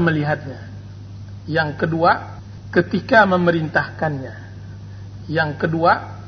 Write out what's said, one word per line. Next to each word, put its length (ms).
melihatnya. 640
Yang 380
kedua, 560
ketika 480
memerintahkannya. 1120
Yang 240
kedua, 360